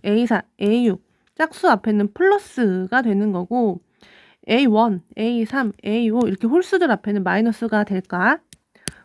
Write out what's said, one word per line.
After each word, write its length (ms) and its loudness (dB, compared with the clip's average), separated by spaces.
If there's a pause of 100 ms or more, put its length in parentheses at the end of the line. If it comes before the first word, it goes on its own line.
에이 240 0
사, 160 0 (160)
에이 280 0
육 160 -2 (320)
짝수 340 0
앞에는 440 0
플러스가 880 0
되는 300 0
거고 500 -2 (680)
에이 200 2
원, 340 2 (160)
에이 280 -2
삼, 280 -4 (100)
에이 280 -2
오 160 0
이렇게 200 -2
홀수들 440 0
앞에는 320 -2
마이너스가 600 0
될까? 560 -2 (640)